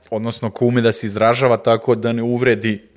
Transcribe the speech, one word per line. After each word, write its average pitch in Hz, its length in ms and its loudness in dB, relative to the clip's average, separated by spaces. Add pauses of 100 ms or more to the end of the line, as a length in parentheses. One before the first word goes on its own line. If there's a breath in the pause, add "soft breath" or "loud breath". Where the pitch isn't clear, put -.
(120)
odnosno 113 380 -6
ko - 160 -2
ume 120 160 2
da 113 100 4
se 107 160 -6
izražava 117 500 2
tako 113 380 0
da 110 160 -4
ne 113 120 -4
uvredi 117 600 0 (140)